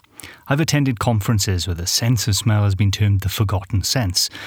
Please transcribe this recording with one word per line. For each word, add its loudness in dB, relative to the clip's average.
I've 2
attended 0
conferences 0
where -4
the -6
sense 0
of 2
smell 2
has 2
been 2
termed 2
the -4
forgotten -2
sense, -2